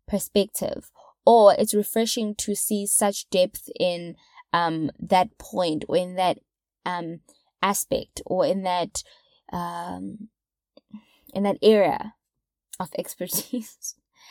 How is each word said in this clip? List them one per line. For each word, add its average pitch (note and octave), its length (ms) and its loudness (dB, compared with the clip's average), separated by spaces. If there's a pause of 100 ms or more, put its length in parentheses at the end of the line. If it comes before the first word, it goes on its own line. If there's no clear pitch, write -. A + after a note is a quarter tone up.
perspective, - 840 -2 (360)
or A3 320 10
it's G#3+ 160 0
refreshing G#3+ 600 -2
to - 180 -4
see G3+ 320 -4
such - 420 0
depth - 400 0 (100)
in F3 380 -4 (440)
um, D#3+ 300 -2 (240)
that F#3 220 4
point F3 520 -4
or - 80 0
in F3+ 180 -2
that, F#3 240 0 (480)
um, F3 340 -8 (400)
aspect - 680 -4
or F#3 200 0
in F#3+ 160 -2
that, F3+ 400 -4 (500)
um, F3+ 760 -10 (1040)
in G3 80 -2
that G3 180 0
area G#3 540 4 (640)
of F3+ 160 -8
<laughs> - 40 -6
expertise. - 1000 -8 (340)